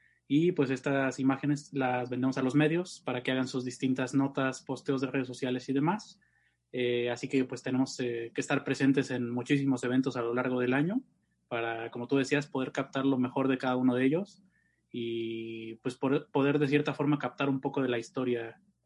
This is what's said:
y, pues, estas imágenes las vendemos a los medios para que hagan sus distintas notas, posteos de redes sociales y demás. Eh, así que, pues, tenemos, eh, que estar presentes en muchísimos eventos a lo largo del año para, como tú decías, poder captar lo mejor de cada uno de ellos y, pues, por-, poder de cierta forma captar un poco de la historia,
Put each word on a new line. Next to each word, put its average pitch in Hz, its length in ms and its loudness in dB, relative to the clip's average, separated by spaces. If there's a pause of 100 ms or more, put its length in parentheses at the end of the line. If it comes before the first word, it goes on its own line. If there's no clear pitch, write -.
(280)
y, 165 260 4
pues, 135 180 2
estas 135 480 0
imágenes 135 540 0
las 127 360 0
vendemos 127 280 0
a 135 60 0
los 131 120 0
medios 160 500 2
para 127 180 -2
que 135 80 0
hagan 131 160 2
sus 127 160 -4
distintas 127 500 -2
notas, 135 500 0
posteos 135 380 -2
de 135 60 -2
redes 127 200 -2
sociales 127 420 -4
y 135 40 -2
demás. 160 460 0 (520)
Eh, 120 380 0
así 120 200 -4
que, 131 160 2
pues, 127 180 -10
tenemos, 127 360 0
eh, 117 340 -4
que 143 80 -2
estar 135 220 -2
presentes 135 480 2
en 120 200 -2
muchísimos 135 520 0
eventos 127 340 2
a 120 40 -2
lo 117 120 -2
largo 127 260 0
del 123 140 2
año 170 280 0 (460)
para, 117 440 -4
como 120 160 -8
tú 139 100 2
decías, 143 300 2
poder 131 240 -4
captar 135 340 -4
lo 135 120 4
mejor 127 300 0
de 131 100 2
cada 127 200 0
uno 127 180 4
de 127 100 2
ellos 165 380 0 (480)
y, 113 840 -6
pues, 127 200 -8
por-, 139 360 -2
poder 143 280 2
de 147 80 2
cierta 143 260 0
forma 147 260 0
captar 139 300 -4
un 135 120 -2
poco 139 200 -4
de 127 80 0
la 120 100 0
historia, 120 640 -4 (240)